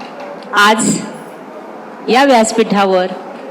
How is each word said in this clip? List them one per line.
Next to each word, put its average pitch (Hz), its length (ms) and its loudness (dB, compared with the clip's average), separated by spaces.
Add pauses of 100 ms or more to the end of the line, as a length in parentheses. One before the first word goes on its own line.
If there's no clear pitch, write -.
(540)
आज 220 460 4 (1080)
या 254 160 6
व्यासपीठावर 208 840 4 (440)